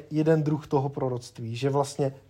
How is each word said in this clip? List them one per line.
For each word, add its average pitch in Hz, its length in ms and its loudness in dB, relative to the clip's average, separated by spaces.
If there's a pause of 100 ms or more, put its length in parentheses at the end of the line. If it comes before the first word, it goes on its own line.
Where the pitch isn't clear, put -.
(120)
jeden 156 320 4
druh 147 240 -2
toho 139 220 0
proroctví, 123 680 -6
že 131 140 0
vlastně 139 440 0 (160)